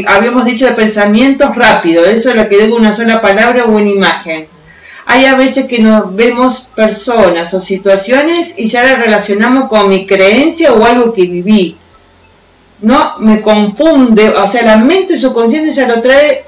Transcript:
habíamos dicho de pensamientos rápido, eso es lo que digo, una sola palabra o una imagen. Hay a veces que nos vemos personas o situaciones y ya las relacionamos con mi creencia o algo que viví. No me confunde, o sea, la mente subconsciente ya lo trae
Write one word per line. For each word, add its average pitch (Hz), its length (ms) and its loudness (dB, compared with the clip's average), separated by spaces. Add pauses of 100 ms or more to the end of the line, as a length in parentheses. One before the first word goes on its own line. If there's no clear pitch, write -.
habíamos 240 380 0
dicho 247 220 0
de 220 60 0
pensamientos 220 840 0
rápido, 175 500 0
eso 226 240 0
es 226 60 0
lo 214 120 0
que 202 100 2
digo, 226 180 2
una 220 180 2
sola 226 260 -2
palabra 226 460 0
o 220 60 0
una 208 180 2
imagen. 165 580 -4 (600)
Hay 262 180 2
a 269 100 0
veces 262 300 0
que 240 140 -4
nos 214 360 0
vemos 247 600 -2
personas 196 800 -2
o 185 60 -6
situaciones 247 960 -2
y 220 80 -4
ya 240 160 -2
las 262 160 2
relacionamos 220 720 0
con 208 200 0
mi 190 160 -2
creencia 247 680 2
o 220 140 2
algo 240 300 0
que 185 80 0
viví. 180 520 0 (1040)
No 269 380 -2
me 214 240 0
confunde, 220 880 2
o - 160 0
sea, 240 160 -2
la 220 160 2
mente 339 400 0
subconsciente 233 540 0
ya 254 160 -2
lo 233 120 -2
trae 269 480 2